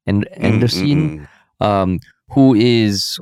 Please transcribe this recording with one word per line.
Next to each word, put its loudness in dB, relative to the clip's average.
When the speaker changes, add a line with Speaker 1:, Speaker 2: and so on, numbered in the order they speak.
Speaker 1:
An-, 0
Speaker 2:
Mm, -12
mm, -4
Speaker 1:
Andressen, -2
Speaker 2:
mm. 0
Speaker 1:
um, 0
who 4
is 0